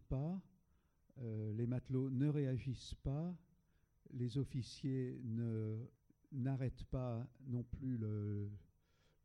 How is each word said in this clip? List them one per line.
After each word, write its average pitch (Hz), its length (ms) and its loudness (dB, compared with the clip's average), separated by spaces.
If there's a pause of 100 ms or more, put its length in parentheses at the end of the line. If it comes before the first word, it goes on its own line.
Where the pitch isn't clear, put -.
pas, 156 340 0 (760)
euh, 110 360 -2
les 117 140 2
matelots 127 420 2
ne 131 180 6
réagissent 131 760 0
pas, 160 340 0 (760)
les 123 260 0
officiers 131 840 0
ne, 110 540 0 (540)
n'arrêtent 131 540 0
pas 123 420 -2 (180)
non 123 180 0
plus 127 340 -2
le, 104 520 0 (760)